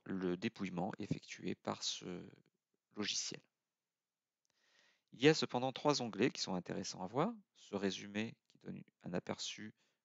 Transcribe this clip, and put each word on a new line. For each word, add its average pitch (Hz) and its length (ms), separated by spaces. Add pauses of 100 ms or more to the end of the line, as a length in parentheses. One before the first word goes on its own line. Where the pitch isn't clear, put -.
le 90 320
dépouillement 92 600
effectué - 560
par - 280
ce 90 460 (640)
logiciel. - 460 (1700)
Il 107 100
y 143 60
a 156 60
cependant 131 380
trois 143 300
onglets 117 280
qui - 120
sont 95 120
intéressants 92 480
à 92 40
voir. 143 260 (220)
Ce - 200
résumé 101 640 (100)
qui - 120
donne 95 260 (180)
un 87 120
aperçu - 600 (300)